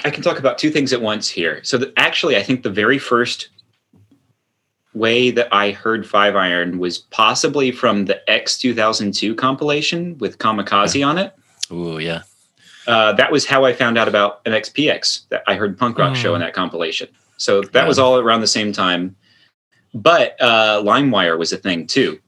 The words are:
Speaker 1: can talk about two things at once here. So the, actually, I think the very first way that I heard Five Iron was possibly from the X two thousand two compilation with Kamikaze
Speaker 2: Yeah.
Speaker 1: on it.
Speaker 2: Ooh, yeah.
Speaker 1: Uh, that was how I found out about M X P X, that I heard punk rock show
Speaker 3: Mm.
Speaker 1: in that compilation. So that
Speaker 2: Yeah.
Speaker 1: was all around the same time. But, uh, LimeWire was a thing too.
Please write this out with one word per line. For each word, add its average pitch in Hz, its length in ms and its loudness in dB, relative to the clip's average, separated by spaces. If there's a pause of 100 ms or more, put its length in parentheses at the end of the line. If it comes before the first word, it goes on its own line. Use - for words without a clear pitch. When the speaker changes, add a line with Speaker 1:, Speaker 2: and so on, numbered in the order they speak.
(120)
Speaker 1:
can 147 100 -10
talk 170 160 0
about 131 200 0
two 151 120 0
things 139 240 0
at 120 80 -2
once 107 280 -4
here. 82 340 -4
So - 140 -2
the, 127 200 -4
actually, 147 380 0
I 98 80 0
think 127 180 -2
the 117 80 -4
very 107 300 0
first - 480 -2 (1500)
way 117 380 2
that 117 200 0
I 101 200 2
heard 110 360 -4
Five 101 280 2
Iron 87 420 0
was 90 220 -4
possibly 135 720 0
from 104 340 0
the 95 240 -4
X - 280 0
two 123 180 0
thousand 107 380 0
two 104 220 -4
compilation 151 840 -4
with 98 180 -6
Kamikaze 104 640 0
Speaker 2:
Yeah. 139 80 0
Speaker 1:
on 156 100 0
it. 196 160 -4 (380)
Speaker 2:
Ooh, 85 280 -8
yeah. 82 220 -6 (640)
Speaker 1:
Uh, 110 280 4
that 127 180 4
was 139 140 2
how 135 200 2
I 123 80 4
found 117 240 0
out 113 100 2
about 104 380 0
M 113 80 -2
X 110 160 -2
P 143 200 -2
X, - 400 -4
that - 180 -6
I 101 80 0
heard 101 220 -4
punk 120 200 -2
rock 87 180 0
show 87 180 0
Speaker 3:
Mm. - 20 0
Speaker 1:
in 82 60 -2
that 82 120 -6
compilation. 82 540 -4 (300)
So 101 240 2
that - 120 -10 (100)
Speaker 2:
Yeah. - 40 2
Speaker 1:
was 131 100 2
all 127 220 4
around 113 220 2
the 107 60 -2
same 107 240 -2
time. 92 440 -2 (800)
But, 139 460 2
uh, 110 420 4
LimeWire 104 540 2
was 85 160 -2
a 90 40 -6
thing 85 300 -4
too. 90 400 0